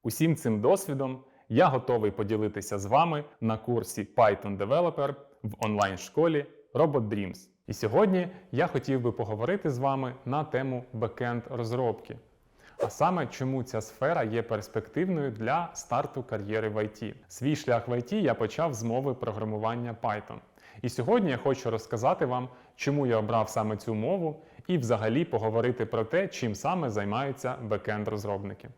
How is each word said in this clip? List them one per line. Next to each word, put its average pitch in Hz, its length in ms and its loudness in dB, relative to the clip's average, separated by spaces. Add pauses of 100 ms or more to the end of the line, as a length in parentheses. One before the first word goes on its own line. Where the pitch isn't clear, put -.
Усім 156 340 2
цим 110 240 0
досвідом 135 580 2 (300)
я 143 180 6
готовий 123 440 2
поділитися 104 680 -2
з 98 80 -4
вами 147 380 2 (160)
на 113 180 0
курсі 113 580 -4
Python 101 420 4
Developer 143 560 0 (280)
в 110 120 -6 (120)
онлайн-школі 107 800 0 (280)
Robot 135 340 2
Dreams. 101 400 -4 (180)
І 107 60 -6
сьогодні 180 560 4 (240)
я 147 140 2
хотів 135 340 0
би 117 120 0
поговорити 120 580 -2
з 123 80 -2
вами 135 360 0 (100)
на 143 200 0
тему 131 480 -2
бекенд 120 580 -2
розробки. 120 680 -2 (680)
А - 60 -2
саме, 151 360 2
чому 131 360 -4
ця 113 180 -4
сфера 139 420 -2
є 113 200 0
перспективною 139 880 -2
для 131 440 -2
старту 123 480 -2
кар'єри 107 460 -2
в 104 80 -2
I 107 260 -2
T. 104 120 -8 (140)
Свій 139 280 0
шлях 117 320 0
в 123 40 -2
I 120 200 -2
T - 20 0
я 160 200 4
почав 131 400 -2
з 107 80 -6
мови 123 320 0
програмування 110 880 -4
Python. 110 360 -4 (440)
І 127 60 -2
сьогодні 170 420 2
я 123 60 2
хочу 131 340 0
розказати 120 560 0
вам, 127 220 -2 (280)
чому 143 300 0
я 117 100 4
обрав 110 320 2
саме 107 280 0
цю 113 180 -4
мову, 156 480 -2 (240)
і 180 120 2
взагалі 113 460 2
поговорити 113 640 0
про 113 180 0
те, 185 240 0
чим 110 260 -2
саме 156 360 -2
займаються 123 640 -2 (140)
бекенд-розробники. 104 1080 -4